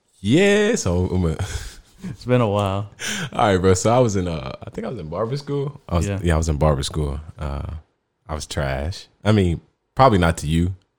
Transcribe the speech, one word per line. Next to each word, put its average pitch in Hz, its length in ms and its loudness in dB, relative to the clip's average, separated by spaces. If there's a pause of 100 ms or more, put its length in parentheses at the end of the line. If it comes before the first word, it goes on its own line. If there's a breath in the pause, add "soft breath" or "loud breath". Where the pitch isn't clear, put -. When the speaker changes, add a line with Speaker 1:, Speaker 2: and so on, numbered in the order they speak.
(200)
Speaker 1:
Yeah, 202 560 2
so 90 320 0
I'm 90 180 0
a 80 160 0
<laughs> 98 60 -6 (560 loud breath)
Speaker 2:
It's 156 200 -12
been 123 180 2
a 113 60 2
while. 101 420 -2 (440 loud breath)
Speaker 1:
All - 140 -8
right, 95 100 4
bro. 92 160 4
So 107 180 2
I 123 80 4
was 113 160 2
in, 90 120 -2
uh, 80 260 -6 (120)
I - 40 -14
think - 180 -10
I - 20 -8
was 120 100 -10
in 78 100 -12
barber 113 260 -4
school. 143 540 -6
I 87 80 -2
was, 90 100 2
Speaker 2:
Yeah. 98 160 -4
Speaker 1:
yeah, 85 100 4
I 78 40 4
was 76 100 2
in 78 100 2
barber 73 260 2
school. 73 360 -4 (180)
Uh, 71 360 -8 (540)
I 76 80 -8
was 76 100 -8
trash. 71 600 -6 (160)
I 104 100 4
mean, 90 260 4 (360)
probably 131 220 6
not 85 220 4
to 71 80 -6
you, 87 280 0 (240)